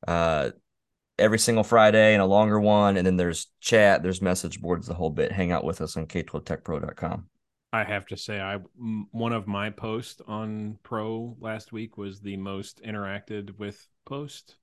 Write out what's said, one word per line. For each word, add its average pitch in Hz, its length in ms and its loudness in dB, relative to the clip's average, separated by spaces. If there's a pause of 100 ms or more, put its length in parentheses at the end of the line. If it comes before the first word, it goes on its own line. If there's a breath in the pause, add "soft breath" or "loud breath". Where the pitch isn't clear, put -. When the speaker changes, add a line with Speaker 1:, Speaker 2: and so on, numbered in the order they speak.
Speaker 1:
uh, 82 440 0 (680)
every 110 200 4
single 113 260 2
Friday 107 480 8
and 104 80 6
a 95 60 4
longer 104 340 4
one. 104 380 4
And 90 80 2
then 92 100 2
there's 87 300 -2 (140)
chat, 104 420 6
there's 90 180 -2
message 90 400 -2
boards, 85 260 -4
the 85 60 -8
whole 82 160 -4
bit. 76 240 -2
Hang 92 200 0
out 82 120 -2
with 80 160 -4
us 78 160 -6
on 80 80 -4
K 80 180 -6
twelve 76 220 -10
tech - 200 -8
pro 78 160 -6
dot 76 160 -10
com. 90 320 -8 (440)
Speaker 2:
I 113 120 0
have 104 240 -6
to 95 100 -10
say, 104 220 -8
I, 98 160 -6
m-, 107 560 -10
one 113 200 -4
of 110 140 -4
my 101 240 -4
posts 110 560 -10
on 107 560 -8
Pro 113 580 -8
last 110 320 -10
week 113 240 -12
was 101 240 -12
the 101 160 -10
most 98 460 -12
interacted 101 760 -10
with 101 300 -12 (180)
post. - 580 -14